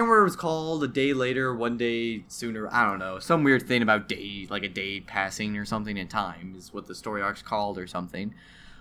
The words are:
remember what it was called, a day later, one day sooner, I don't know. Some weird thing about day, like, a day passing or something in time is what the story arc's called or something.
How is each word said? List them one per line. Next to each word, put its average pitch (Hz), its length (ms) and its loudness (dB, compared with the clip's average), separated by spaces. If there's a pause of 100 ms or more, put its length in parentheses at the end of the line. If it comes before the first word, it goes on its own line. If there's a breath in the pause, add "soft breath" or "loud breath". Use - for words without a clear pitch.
remember 226 160 8
what - 20 10
it 202 40 10
was 175 120 2
called, 160 480 0
a 135 40 0
day 135 260 2
later, 131 380 0
one 117 240 -2
day 117 520 0
sooner, 110 440 -6
I 120 160 4
don't 98 120 -2
know. 95 180 -6
Some 165 240 2
weird 131 240 6
thing 123 160 4
about 107 260 4
day, 101 400 -6
like, 101 140 -4
a 98 60 -4
day 98 320 -6
passing 104 560 -4
or 104 80 -4
something 107 320 -4
in 92 100 -6
time 92 500 -6
is 90 160 -20
what 101 140 -10
the 90 80 -12
story 104 280 -6
arc's 101 200 -4
called 104 340 -2
or 90 120 -8
something. 90 460 -6 (460 soft breath)